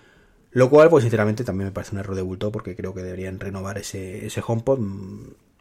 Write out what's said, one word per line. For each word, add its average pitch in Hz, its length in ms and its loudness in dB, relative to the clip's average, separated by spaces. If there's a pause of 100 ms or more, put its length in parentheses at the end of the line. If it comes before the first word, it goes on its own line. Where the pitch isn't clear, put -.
(560)
Lo 123 140 6
cual, 151 180 10
pues 160 140 8
sinceramente, 110 420 2
también 95 260 -4
me - 20 -12
parece - 240 -8
un 98 40 -4
error 98 160 -6
de 95 60 -4
bulto, 92 300 -4
porque 92 240 -8
creo 92 180 -8
que 92 80 -10
deberían 92 380 -8
renovar 98 400 -8
ese, 101 480 -10
ese 113 180 -6
HomePod, 120 320 0
mm, 101 560 -8 (280)